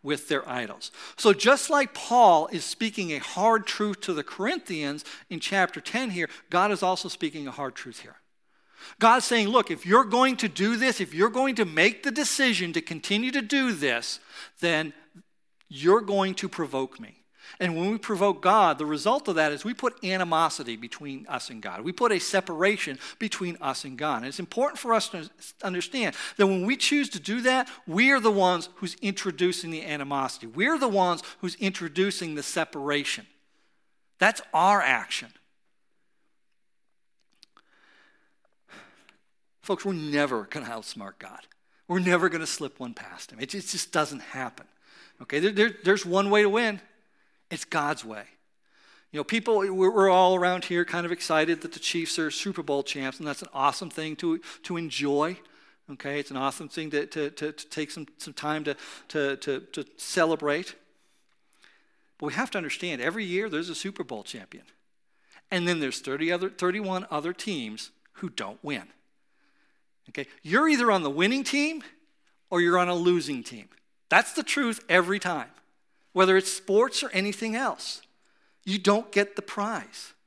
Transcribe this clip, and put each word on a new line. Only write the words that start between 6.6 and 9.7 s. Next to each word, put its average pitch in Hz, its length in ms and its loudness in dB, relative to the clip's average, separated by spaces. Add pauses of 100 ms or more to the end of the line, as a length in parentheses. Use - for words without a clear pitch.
is 185 100 -2
also 185 260 0
speaking 147 380 -6
a 127 60 -10
hard 135 240 -8
truth - 240 -14
here. - 160 -20 (800)
God's 240 280 6
saying, 226 200 4
"Look, 226 240 4